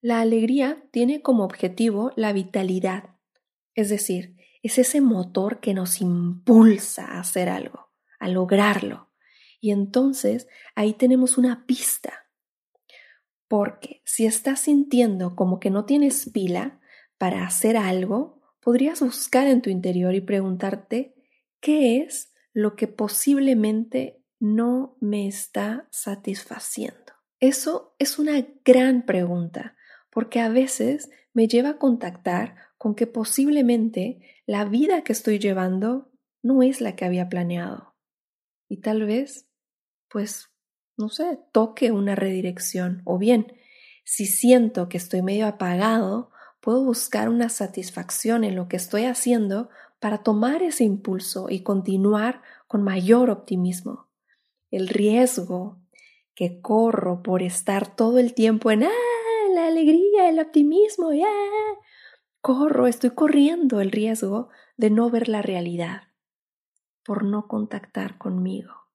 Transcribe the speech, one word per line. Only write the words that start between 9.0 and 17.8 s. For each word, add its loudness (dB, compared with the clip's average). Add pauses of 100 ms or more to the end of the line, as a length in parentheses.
Y -2
entonces 0 (260)
ahí 0
tenemos 4
una 0
pista, -6 (1160)
porque -4
si -2
estás -2
sintiendo 2
como 0
que -2
no -2
tienes 2
pila -4 (380)
para -2
hacer 0
algo, -2 (200)